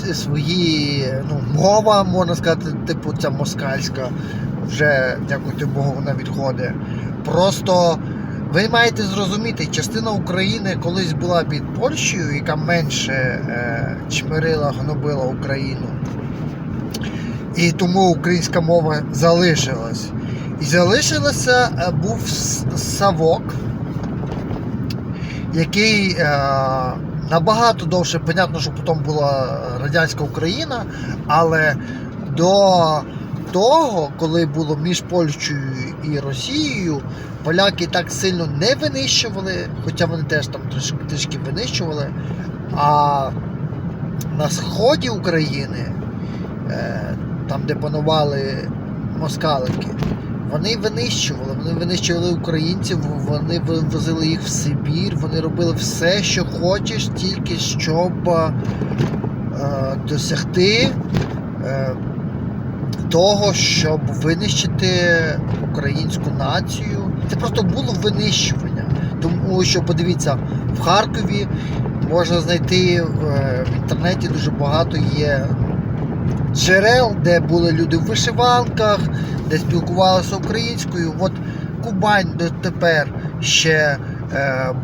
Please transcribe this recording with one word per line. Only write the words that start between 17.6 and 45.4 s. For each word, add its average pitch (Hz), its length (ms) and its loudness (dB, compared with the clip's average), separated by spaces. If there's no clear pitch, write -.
тому 185 380 4
українська 170 500 0
мова 160 420 2
залишилась. 139 960 2
І - 40 -4
залишилася, 247 1040 4
е, 180 120 0
був - 360 0
с-, - 380 -2
Савок, 180 800 2
який, 196 640 2
е, 156 100 2
набагато 220 560 4
довше, 170 320 2
понятно, 165 420 0
що 156 100 -2
потім 151 320 -2
була 143 580 0
радянська 151 420 0
Україна, 233 600 -2
але 156 500 4
до... 180 640 6
Того, 214 680 4
коли 165 280 2
було 151 300 -2
між 165 240 -2
Польщею 147 720 -2
і 151 140 -2
Росією, 170 840 -2
поляки 175 420 2
так 175 240 -2
сильно 175 360 0
не 233 140 4
винищували, 254 800 -2
хоча 160 220 0
вони 165 160 -2
теж 147 240 0
там - 140 -8
трішки, - 240 -4
трішки - 300 -4
винищували, - 760 -4
а 147 540 4
на 151 120 0
сході - 580 2
України, 160 840 -2